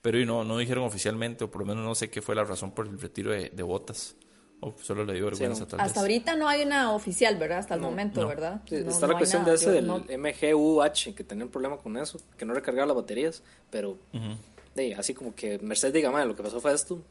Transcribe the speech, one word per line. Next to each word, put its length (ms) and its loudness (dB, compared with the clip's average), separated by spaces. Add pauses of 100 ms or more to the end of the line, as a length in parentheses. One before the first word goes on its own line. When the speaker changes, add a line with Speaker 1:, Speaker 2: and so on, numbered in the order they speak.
Speaker 1:
Pero 180 4
y 60 4
no, 200 0
no 120 -2
dijeron 280 0
oficialmente, 580 -2
o 80 -6
por 100 -8
lo 60 -2
menos 160 -2
no 120 -2
sé 140 -2
qué 120 -6
fue 140 -4
la 80 2
razón 280 -4
por 160 -4
el 120 -10
retiro 320 -4
de, 180 -2
de 140 -8
Bottas. 520 -6 (440)
O 220 -8
solo 240 -4
le 80 -4
dio 120 -2
Speaker 2:
Sí, 40 0 (140)
Speaker 1:
vergüenza, 180 -2
Speaker 2:
no. 60 -8
Speaker 1:
tal 120 -6
vez. 80 2
Speaker 3:
Hasta 120 0
ahorita 360 0
no 120 2
hay 160 2
una 300 2
oficial, 440 2
¿verdad? 220 0
Hasta 160 -4
el 60 -2
Speaker 2:
No, 100 -4
Speaker 3:
momento, 300 -2
Speaker 1:
no. 60 0
Speaker 3:
¿verdad? 400 -4
Speaker 2:
Sí, 160 -4
Speaker 3:
No, 60 -2
Speaker 2:
está 120 2
Speaker 3:
no 60 4
Speaker 2:
la 60 6
Speaker 3:
hay 60 4
Speaker 2:
cuestión 240 4
Speaker 3:
nada, 80 6
Speaker 2:
de 60 10
ese 80 4
Speaker 3:
yo 80 6
Speaker 2:
del 140 6
Speaker 3:
no 200 0
Speaker 2:
M 280 -2
G 200 4
U 260 6
H, 320 2
que 100 -12
tenían 260 -8
problema 280 -4
con 200 -8
eso, 220 -6 (180)
que 80 -8
no 100 -2
recargaba 320 0
las 80 2
baterías, 480 -2 (260)
pero 220 -4 (220)
Speaker 1:
Ujú. 220 -6 (400)
Speaker 2:
de, 200 -2
así 180 -4
como 220 -10
que 240 -4
Mercedes 340 0
diga, 160 4
"Mae, 160 2
lo 100 -2
que 60 -10
pasó 180 -4
fue 140 2
esto". 380 -2